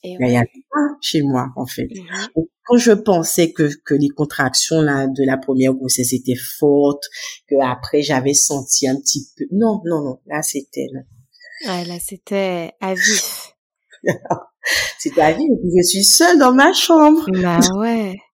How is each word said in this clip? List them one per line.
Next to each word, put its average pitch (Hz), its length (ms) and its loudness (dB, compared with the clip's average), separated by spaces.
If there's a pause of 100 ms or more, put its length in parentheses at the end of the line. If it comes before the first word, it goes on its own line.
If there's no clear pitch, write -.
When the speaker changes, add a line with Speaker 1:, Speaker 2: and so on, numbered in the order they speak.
Speaker 1:
Et 185 140 -12
Speaker 2:
Là, 127 100 0
il - 20 2
y - 20 4
Speaker 1:
ouais. 123 60 4
Speaker 2:
avait - 340 -4
pas 294 300 -2
chez - 200 -2
moi, 131 340 -2
en 131 120 -8
fait. - 160 -10 (100)
Speaker 1:
Mhm. 180 420 -12
Speaker 2:
Donc, 165 120 -2 (180)
quand 240 120 4
je 233 160 4
pensais 175 580 2
que, 151 180 0 (160)
que - 80 0
les 143 160 2
contractions, 143 720 -2
là, 139 240 0
de 135 180 -2
la 131 140 0
première 131 380 0
grossesse 127 380 -2
étaient 127 200 -2 (240)
fortes, 143 460 2 (440)
que - 60 -2 (100)
après, 127 380 -2
j'avais 139 320 0
senti 143 540 -2
un 131 80 0
petit 139 320 -6 (100)
peu... - 140 -8
Non, 208 340 0
non, 165 180 -2
non, 131 220 -8
là, 151 160 -6
c'était, 139 500 -8
non. 131 100 -12 (680)
Speaker 1:
Ouais, 175 140 -6
là, 175 180 -12
c'était 185 680 -6 (100)
à 190 140 -4
vif. - 580 -4 (500)
Speaker 2:
<laughs> - 60 0 (920)
C'était 156 220 0
à 156 100 6
vif, 170 160 -2
et 247 140 2
puis 180 160 -2
je 175 100 4
suis 196 160 0
seule 339 360 6
dans 254 140 6
ma 285 200 6
chambre. 311 500 6 (180)
Speaker 1:
Bah 175 180 2 (180)
ouais. 220 380 -2 (200)